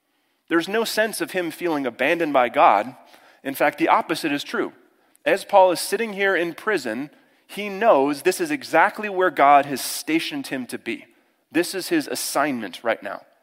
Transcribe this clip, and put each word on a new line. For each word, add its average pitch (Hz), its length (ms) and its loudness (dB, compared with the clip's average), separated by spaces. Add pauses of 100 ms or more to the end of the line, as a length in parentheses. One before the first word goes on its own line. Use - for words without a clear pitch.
(480)
There's 165 200 0
no 220 160 -2
sense 214 360 -2
of 165 120 -6
him 175 180 -4
feeling 151 340 -4
abandoned 147 480 0
by 127 160 4
God. 127 460 4 (480)
In 139 120 -8
fact, 147 240 0
the 160 100 0
opposite 170 420 0
is 143 140 -4
true. 156 280 -6 (520)
As 190 200 0
Paul 190 260 6
is 156 100 -2
sitting 208 340 -4
here 196 200 0
in 170 200 -2
prison, 139 560 -6 (360)
he 208 220 -10
knows 147 540 2
this 185 180 0
is 160 100 -2
exactly 170 580 0
where 185 220 0
God 143 360 6
has 139 140 -6
stationed 156 680 -4
him 127 180 -8
to 120 120 -10
be. - 280 -10 (440)
This 160 240 -2
is 180 160 -8
his 160 180 0
assignment 127 760 -4
right 113 200 -2
now. 95 220 -12 (180)